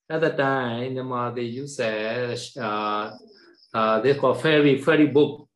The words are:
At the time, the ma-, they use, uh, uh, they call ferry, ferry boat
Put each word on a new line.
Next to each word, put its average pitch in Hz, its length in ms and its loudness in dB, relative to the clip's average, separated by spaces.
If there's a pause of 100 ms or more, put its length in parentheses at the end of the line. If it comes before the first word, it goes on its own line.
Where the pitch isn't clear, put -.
At 160 120 -4
the 156 100 2
time, 131 640 -2
the 127 100 -6
ma-, 120 260 -6
they 120 200 -6
use, 139 300 -10
uh, 113 560 -4 (1400)
uh, 110 260 2
they 135 140 4
call 131 200 2
ferry, 147 440 4
ferry 151 280 4
boat 143 500 2